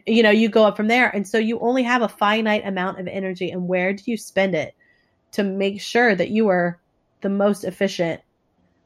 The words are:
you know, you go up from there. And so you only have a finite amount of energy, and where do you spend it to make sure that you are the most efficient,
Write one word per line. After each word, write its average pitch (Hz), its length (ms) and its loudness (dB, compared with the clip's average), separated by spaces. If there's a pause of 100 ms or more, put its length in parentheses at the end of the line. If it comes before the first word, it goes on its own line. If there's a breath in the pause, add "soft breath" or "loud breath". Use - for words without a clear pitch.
you 226 160 4
know, 214 80 6
you 220 200 4
go 220 160 6
up 202 100 2
from 214 140 -2
there. 240 260 4
And 202 100 -2
so 233 120 -2
you 226 240 0
only 254 220 0
have 240 180 2
a 208 80 0
finite 214 580 0
amount 190 320 -4
of 185 80 -10
energy, 190 440 -6
and 180 180 -6
where 185 240 0
do 202 120 -10
you 233 120 -4
spend 190 360 -2
it 147 220 -4 (560)
to 208 120 -2
make 196 360 -2
sure 233 340 2
that - 160 -2
you 214 200 2
are 175 280 0 (440)
the 202 80 -4
most 202 340 0
efficient, 185 560 -4 (680)